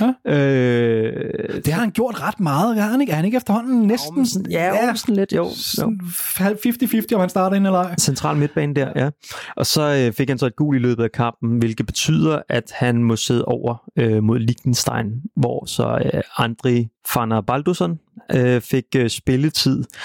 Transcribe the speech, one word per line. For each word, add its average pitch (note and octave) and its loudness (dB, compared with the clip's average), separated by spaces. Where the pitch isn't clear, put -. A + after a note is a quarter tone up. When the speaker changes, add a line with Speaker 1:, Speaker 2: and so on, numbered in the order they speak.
Speaker 1:
Ja. B3+ 0
Speaker 2:
Øh, A#2+ 0
Speaker 1:
Det D3 2
har F3 0
han A3 0
gjort A3+ -2
ret - -6
meget, G3+ 2
har G#3 0
han B3+ 2
ikke? C4+ 0
Er D#3 0
han D#3+ 0
ikke A3+ 0
efterhånden A#3 2
Speaker 2:
Jo, G#3 4
Speaker 1:
næsten A#3+ -2
Speaker 2:
men C4+ 4
sådan, F#3+ -4
ja, F3 0
jo, F#3+ 0
Speaker 1:
Ja. A3+ 2
Speaker 2:
sådan A3+ -2
lidt, G3 0
jo, E3+ 2
jo. - -2
Speaker 1:
Sådan - -4
fifty A#3+ 0
fifty, A3 0
om G#3+ 2
han F3+ 2
starter F#3+ 0
ind G3 4
eller F#3 2
ej. F3 -2
Speaker 2:
Central D3 0
midtbane D3 0
der, C3+ 0
ja. C#3 2
Og B2 0
så, D3 2
øh, A2 0
fik C3+ 0
han C3 0
så C3+ 0
et A#2+ -2
gult D3+ 2
i - -
løbet A#2+ 2
af A2 0
kampen, A#2 -2
hvilket A2+ 0
betyder, D#3 0
at - -2
han A#2+ 2
må A2+ 4
sidde A#2+ 0
over, A#2+ -4
øh, A2 4
mod A2+ 2
Liechtenstein, A#2 -2
hvor B2 -2
så, A#2 -2
øh, - -2
Andri A#2+ 0
Fana A2+ 0
Baldursson, E3 -2
øh, B2 4
fik, C3 -2
øh, B2 2
spilletid. C3+ 0